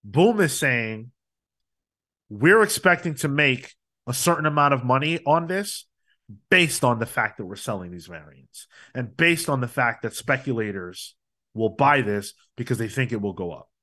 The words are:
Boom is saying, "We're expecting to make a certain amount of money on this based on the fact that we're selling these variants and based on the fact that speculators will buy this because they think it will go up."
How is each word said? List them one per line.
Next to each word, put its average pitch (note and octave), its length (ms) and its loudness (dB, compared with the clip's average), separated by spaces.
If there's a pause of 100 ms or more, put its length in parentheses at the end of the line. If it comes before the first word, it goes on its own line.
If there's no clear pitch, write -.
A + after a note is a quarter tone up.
Boom F#3 360 2
is D3 180 0
saying, A#2 540 -2 (1160)
"We're E3 340 6
expecting F3 540 2
to D3 120 -2
make C#3 460 0 (320)
a C3 80 -4
certain D#3+ 320 0
amount D3 280 4
of B2 100 -4
money C#3+ 420 0
on E3 220 2
this G3 380 -8 (640)
based F3 320 4
on A#2+ 160 2
the A2+ 80 -4
fact - 320 -4
that G2+ 80 -10
we're G2 100 -14
selling F#2 340 -8
these F2 160 -14
variants D#2 600 -20 (280)
and B2 220 -8
based E3 320 2
on C3+ 120 0
the A#2+ 80 -4
fact A#2+ 340 -2
that A2+ 120 -6
speculators G#2+ 1000 -6 (400)
will A2 140 0
buy C#3 320 2
this G#2 320 -4 (240)
because A#2+ 220 -4
they A2+ 100 -4
think A#2+ 240 -4
it A2 80 -4
will G2+ 120 -4
go F2 200 -8
up." - 180 -18 (120)